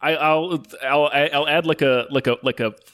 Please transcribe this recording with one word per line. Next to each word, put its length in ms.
I, 140
I'll, 460
I'll, 300
I'll 360
add, 180
like, 160
a, 280
like, 160
a, 160
like, 180
a, 140